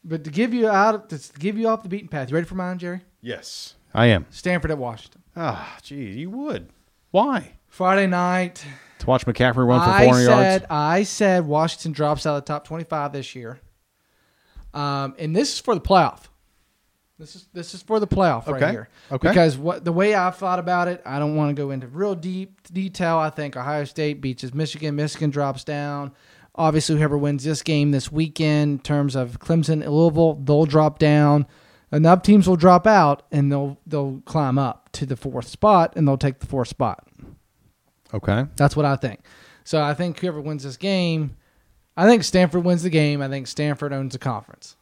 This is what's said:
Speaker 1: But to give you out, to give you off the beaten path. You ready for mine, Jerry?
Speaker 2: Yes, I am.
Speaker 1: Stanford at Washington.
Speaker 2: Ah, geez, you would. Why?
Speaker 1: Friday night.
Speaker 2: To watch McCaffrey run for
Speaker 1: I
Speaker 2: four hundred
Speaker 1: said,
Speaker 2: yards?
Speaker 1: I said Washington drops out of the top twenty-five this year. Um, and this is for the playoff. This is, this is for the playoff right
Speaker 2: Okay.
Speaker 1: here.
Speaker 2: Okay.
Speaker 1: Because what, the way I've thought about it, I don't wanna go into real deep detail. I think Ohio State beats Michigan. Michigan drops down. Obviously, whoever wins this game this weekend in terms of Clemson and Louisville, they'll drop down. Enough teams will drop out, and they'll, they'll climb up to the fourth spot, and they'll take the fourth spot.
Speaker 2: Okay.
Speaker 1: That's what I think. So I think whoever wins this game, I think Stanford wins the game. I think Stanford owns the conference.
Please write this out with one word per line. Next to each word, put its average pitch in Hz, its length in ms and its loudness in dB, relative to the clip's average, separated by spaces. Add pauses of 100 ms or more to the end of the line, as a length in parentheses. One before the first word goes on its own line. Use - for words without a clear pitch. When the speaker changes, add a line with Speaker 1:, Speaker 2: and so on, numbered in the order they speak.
Speaker 1:
But 160 220 -10
to 160 40 -12
give 220 240 -2
you 226 160 0
out, 208 400 0
to 156 100 -10 (200)
give 196 180 -6
you 226 100 -2
off 220 160 -2
the 190 60 -14
beaten 196 180 -10
path. 135 220 -8
You 135 60 -6
ready 170 120 -2
for 185 80 -14
mine, 185 220 -8
Jerry? 180 240 -10 (200)
Speaker 2:
Yes, - 540 -14 (180)
I 113 140 4
am. 101 220 2
Speaker 1:
Stanford 175 420 -4
at 156 60 -4
Washington. 120 460 -14 (120)
Speaker 2:
Ah, 135 460 -8
geez, 127 340 -12
you 151 140 -10
would. 226 380 -10 (440)
Why? 240 420 0 (140)
Speaker 1:
Friday 190 400 0
night. 180 560 -2 (360)
Speaker 2:
To - 80 -10
watch 127 180 2
McCaffrey 123 420 2
run 127 140 6
for - 80 4
Speaker 1:
I 196 160 6
Speaker 2:
four 127 80 8
hundred 123 140 6
Speaker 1:
said, 123 220 6 (120)
Speaker 2:
yards? 190 80 -18
Speaker 1:
I 160 340 0
said 185 440 0
Washington 156 460 -2
drops 147 340 -2
out 147 100 -2
of 139 80 -8
the - 20 -12
top 147 180 -8
twenty-five 156 460 -8
this 139 240 -12
year. 127 240 -16 (1120)
Um, 139 440 -6
and 160 180 -6
this 277 180 0
is - 60 -10
for 247 140 -2
the - 80 -2
playoff. 180 400 2 (1000)
This 156 160 -20
is, 180 160 -20
this 170 220 -14
is 185 80 -18
for 220 180 -2
the 208 60 0
playoff 165 400 0
right 139 160 -4
Speaker 2:
Okay. 156 100 2
Speaker 1:
here. 110 180 -8 (220)
Speaker 2:
Okay. 135 180 0
Speaker 1:
Because 165 280 4
what, 165 260 -6
the 170 80 -4
way 190 220 2
I've 185 220 0
thought 185 240 -4
about 175 280 0
it, 180 160 -6
I 135 140 -8
don't 147 180 -2
wanna 147 200 0
go 143 160 -6
into 131 160 -10
real 185 260 -4
deep 185 480 -10 (100)
detail. 180 460 -2
I 156 140 -2
think 143 260 -10
Ohio 147 280 -6
State 147 360 -6
beats 131 220 -6 (100)
Michigan. 151 420 -6
Michigan 147 360 -4
drops 139 320 -4
down. 143 480 -8 (420)
Obviously, 156 440 0
whoever 147 200 0
wins 143 260 -2
this 151 200 -4
game 147 260 2
this 139 220 -2
weekend 151 600 0
in 143 80 -4
terms 143 360 -2
of 123 240 -6
Clemson 160 440 0
and - 80 -8
Louisville, 160 440 4
they'll 147 320 2
drop 151 320 2
down. 147 480 4 (440)
Enough 165 300 6
teams 202 260 6
will 185 80 4
drop 175 300 6
out, 175 460 4
and 143 200 2
they'll, 139 360 -4
they'll 139 380 -6
climb 139 340 0
up 123 320 -4
to - 160 -8
the 131 80 -4
fourth 127 320 -10
spot, 185 480 4
and 156 120 2
they'll 135 120 2
take 139 200 -2
the - 60 -10
fourth 131 220 -4
spot. - 400 -6 (1080)
Speaker 2:
Okay. 107 320 -2 (120)
Speaker 1:
That's 143 180 2
what 151 100 0
I 139 100 0
think. 123 260 -8 (420)
So 156 180 -2
I 147 140 -2
think 170 240 -6
whoever 170 200 -6
wins 147 240 -8
this 135 140 -12
game, 175 580 -2 (600)
I 165 100 0
think 220 180 6
Stanford 175 400 2
wins 175 200 0
the 185 80 -2
game. 147 320 2
I 135 40 -6
think 135 200 -8
Stanford 147 440 -4
owns 135 220 -6
the 131 60 -10
conference. - 640 -8